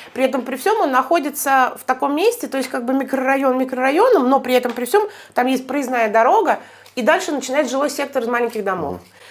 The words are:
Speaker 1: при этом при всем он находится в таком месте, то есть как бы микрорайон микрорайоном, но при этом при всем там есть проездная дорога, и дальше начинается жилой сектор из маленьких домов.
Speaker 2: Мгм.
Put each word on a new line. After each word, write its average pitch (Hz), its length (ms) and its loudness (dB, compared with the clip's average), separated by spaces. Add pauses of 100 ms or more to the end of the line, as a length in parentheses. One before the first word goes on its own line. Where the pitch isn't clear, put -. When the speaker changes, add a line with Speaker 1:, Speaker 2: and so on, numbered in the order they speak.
(140)
Speaker 1:
при 254 100 -2
этом 262 200 0
при 262 120 -8
всем 440 260 0
он 302 100 0
находится 269 840 0
в - 60 -18
таком 269 320 -2
месте, 392 320 0
то 269 100 -6
есть 262 120 -4
как 254 160 -6
бы 254 80 0
микрорайон 269 640 0
микрорайоном, 262 720 2
но 269 100 4
при 254 160 -4
этом 247 160 2
при 240 140 -6
всем 415 180 2 (300)
там 247 140 2
есть 262 200 -2
проездная 254 420 -2
дорога, 247 500 4 (360)
и 254 60 -4
дальше 330 320 2
начинается 262 380 -2
жилой 269 180 -2
сектор 269 340 -6
из 233 60 -6
маленьких 233 340 -2
домов. 180 300 -4
Speaker 2:
Мгм. 90 80 -12 (300)